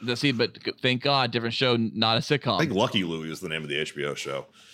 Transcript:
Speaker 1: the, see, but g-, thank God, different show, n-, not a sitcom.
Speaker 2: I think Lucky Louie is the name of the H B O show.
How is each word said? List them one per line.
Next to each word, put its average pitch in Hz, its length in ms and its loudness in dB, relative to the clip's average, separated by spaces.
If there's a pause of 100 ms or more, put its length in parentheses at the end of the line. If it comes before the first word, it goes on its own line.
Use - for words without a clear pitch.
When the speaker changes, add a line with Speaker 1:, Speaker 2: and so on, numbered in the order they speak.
Speaker 1:
the, 120 140 -2
see, 143 160 2
but 117 320 -2
g-, - 80 -4 (100)
thank 127 200 2
God, 139 280 2
different 117 240 -2
show, 127 200 4
n-, 113 200 2
not 113 220 2
a - 40 0
sitcom. 135 360 0
Speaker 2:
I - 40 2
think 156 120 2
Lucky 101 320 2
Louie 80 260 -4
is 78 100 -8
the 90 80 -6
name 78 140 -4
of 73 60 -8
the 71 100 -2
H 78 160 -4
B 71 100 -4
O 71 100 -4
show. 67 320 -6 (280)